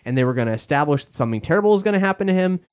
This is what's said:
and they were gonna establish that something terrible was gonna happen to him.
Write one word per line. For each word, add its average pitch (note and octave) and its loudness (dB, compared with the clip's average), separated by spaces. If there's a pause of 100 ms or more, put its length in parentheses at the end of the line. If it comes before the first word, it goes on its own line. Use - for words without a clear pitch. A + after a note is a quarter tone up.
and B2+ -2
they B2+ 4
were B2+ 0
gonna A#2 0
establish C#3+ -2
that - -20
something A2+ -2
terrible G#3 2
was G3+ 2
gonna G#3 0
happen G3 -2
to F#3+ 2
him. F#3 0 (120)